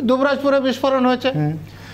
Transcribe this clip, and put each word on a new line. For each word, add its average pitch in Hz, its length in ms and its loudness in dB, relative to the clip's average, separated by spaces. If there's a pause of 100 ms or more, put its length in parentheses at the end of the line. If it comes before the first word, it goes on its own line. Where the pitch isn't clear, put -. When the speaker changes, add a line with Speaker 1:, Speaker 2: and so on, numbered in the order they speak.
Speaker 1:
দুবরাজপুরে 277 600 2
বিস্ফোরণ 262 460 0
হয়েছে। 254 240 0
Speaker 2:
হুম। 151 240 -2 (400)